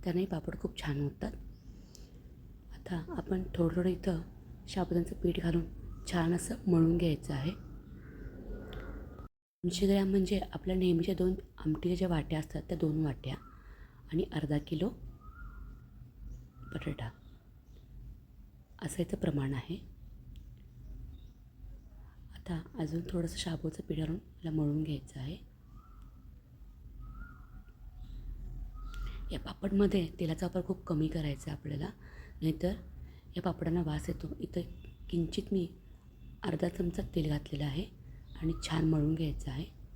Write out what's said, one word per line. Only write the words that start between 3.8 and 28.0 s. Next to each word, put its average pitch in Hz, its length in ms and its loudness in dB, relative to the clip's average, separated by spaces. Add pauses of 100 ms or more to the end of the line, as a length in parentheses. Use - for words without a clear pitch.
इथं 180 320 2 (480)
साबुदाण्याचं 175 480 2
पीठ 170 240 4
घालून 170 240 4 (480)
छान 170 220 6
असं 175 200 0 (120)
मळून 165 300 10
घ्यायचं 156 380 4
आहे. 143 180 0 (2000)
दोनशे 180 220 4
ग्रॅम 196 220 8
म्हणजे 190 320 6 (120)
आपल्या 185 240 0
नेहमीच्या 180 380 6
दोन 185 200 6 (240)
आमटीच्या 165 380 2
ज्या 185 120 4
वाट्या 156 300 2
असतात 151 240 -2
त्या 170 140 -2
दोन 156 280 4
वाट्या 131 300 0 (800)
आणि 165 200 4
अर्धा 151 260 4
किलो 160 300 2 (1900)
बटाटा - 340 -2 (1700)
असं 147 160 -4
याचं 170 180 2
प्रमाण 139 380 2
आहे. 160 220 -2 (2500)
आता 165 280 -4 (160)
अजून 165 300 0
थोडंसं 165 280 0
शाबूचं 160 460 -2
पीठ 151 160 -2
घालून 160 160 2
याला - 360 -6
मळून 151 320 4
घ्यायचं 143 380 -4
आहे. 147 160 -4 (4000)